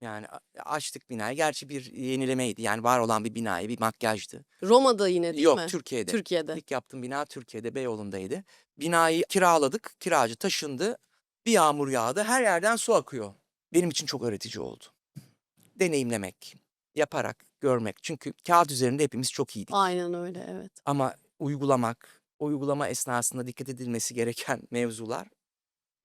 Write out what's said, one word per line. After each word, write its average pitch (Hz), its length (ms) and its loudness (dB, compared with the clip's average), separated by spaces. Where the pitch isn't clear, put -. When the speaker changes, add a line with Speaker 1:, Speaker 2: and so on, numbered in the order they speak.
Speaker 1:
Yani 107 260 -10
a-, - 140 -16
açtık - 460 -8
binayı. 117 260 -6
Gerçi 151 320 -2
bir 131 240 -10
yenilemeydi. 127 680 -2
Yani 110 200 -2
var 123 160 4
olan 113 260 2
bir 110 100 -6
binayı, 104 340 -4
bir 117 120 -6
makyajdı. 110 640 -4
Speaker 2:
Roma'da 220 460 6
yine 170 240 0
değil 151 120 0
Speaker 1:
Yok, 156 140 8
Speaker 2:
mi? 165 100 -4
Speaker 1:
Türkiye'de. 127 420 -4
Speaker 2:
Türkiye'de. 165 460 -2
Speaker 1:
İlk - 140 -10
yaptığım 131 320 -6
bina 135 220 -6
Türkiye'de, 117 500 -10
Beyoğlu'ndaydı. 107 720 -6
Binayı 165 500 2
kiraladık, 170 720 4
kiracı 131 360 2
taşındı. 165 640 -4
Bir 233 60 4
yağmur 147 360 6
yağdı, 131 340 2
her 247 200 2
yerden 208 340 4
su 220 180 2
akıyor. 113 400 -2
Benim 175 180 4
için 147 160 -4
çok 135 160 -6
öğretici 107 400 -4
oldu. 60 220 -10
Deneyimlemek, 120 800 -2
yaparak 139 580 -4
görmek. 120 400 0
Çünkü 147 300 -8
kağıt 170 240 6
üzerinde 131 320 2
hepimiz 127 300 -2
çok - 240 -4
iyiydik. 107 180 -8
Speaker 2:
Aynen 180 400 0
öyle, 175 340 -8
evet. 185 240 -12
Speaker 1:
Ama 139 300 0
uygulamak, 135 840 -2
o 151 80 -4
uygulama 143 420 -2
esnasında 123 580 -2
dikkat 127 220 -12
edilmesi 123 460 -4
gereken 117 520 -2
<laughs> - 40 -20
mevzular 120 580 -4